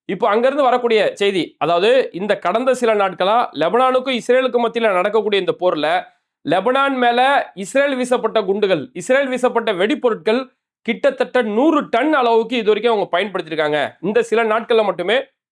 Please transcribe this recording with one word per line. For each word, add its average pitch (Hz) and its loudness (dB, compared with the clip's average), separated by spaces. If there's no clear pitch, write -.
இப்போ 190 -2
அங்கிருந்து 254 2
வரக்கூடிய 240 2
செய்தி, 196 -2
அதாவது 180 2
இந்த 196 -2
கடந்த 233 0
சில 233 0
நாட்களா 196 0
லெபனானுக்கும் 254 0
இஸ்ரேலுக்கும் 240 0
மத்தியில 226 0
நடக்கக்கூடிய 202 0
இந்த 170 -2
போர்ல 170 0
லெபனான் 254 0
மேல 247 2
இஸ்ரேல் 269 -2
வீசப்பட்ட 226 -2
குண்டுகள், 190 -2
இஸ்ரேல் 262 0
வீசப்பட்ட 233 -2
வெடிப்பொருட்கள் 220 -2
கிட்டத்தட்ட 254 -2
நூறு 240 0
டன் 277 0
அளவுக்கு 233 0
இது 214 2
வரைக்கும் 226 0
அவங்க 190 -2
பயன்படுத்தியிருக்காங்க. 156 -2
இந்த 214 0
சில 226 0
நாட்கள்ல 220 0
மட்டுமே 185 -2